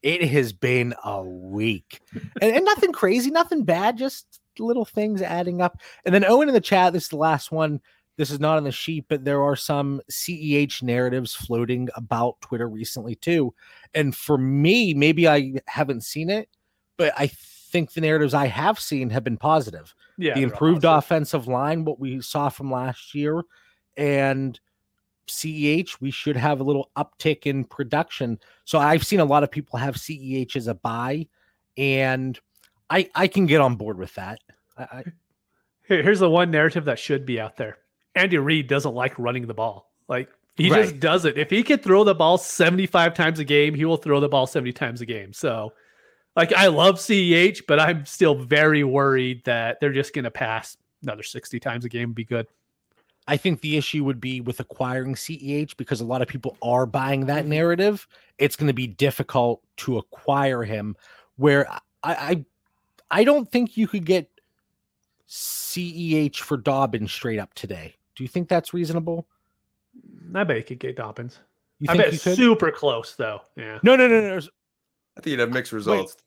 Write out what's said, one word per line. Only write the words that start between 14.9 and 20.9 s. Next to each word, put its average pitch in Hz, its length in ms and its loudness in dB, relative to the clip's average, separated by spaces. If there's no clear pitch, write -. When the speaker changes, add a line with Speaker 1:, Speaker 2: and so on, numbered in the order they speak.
Speaker 1:
maybe 156 320 4
I 143 260 2
haven't 135 360 -4
seen 160 280 -6
it, 208 180 -4
but 156 220 2
I 143 100 0
think - 680 -6
the 165 80 -6
narratives 151 320 2
I 139 140 2
have 147 320 -2
seen 131 320 -4
have 120 120 -2
been 117 140 -4
positive. 120 560 -2
Speaker 3:
Yeah, 160 160 -2
Speaker 1:
The 135 60 0
Speaker 3:
they're 135 80 2
all 123 60 -2
Speaker 1:
improved 156 300 4
Speaker 3:
positive. 160 220 6